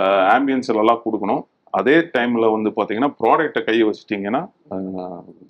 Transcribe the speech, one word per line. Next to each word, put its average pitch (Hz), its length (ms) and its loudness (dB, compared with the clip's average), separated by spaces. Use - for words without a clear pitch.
uh, 95 320 4
ambience 131 420 0
நல்லா 110 300 2
கொடுக்கணும். 110 380 -2
அதே 123 280 2
டைம்ல 120 640 0
வந்து 107 80 0
பாத்தீங்கன்னா 110 500 -2
ப்ராடக்ட்டை 123 440 0
கையை 110 260 2
வச்சுட்டீங்கன்னா, 104 600 -6
ஆ, 92 40 -8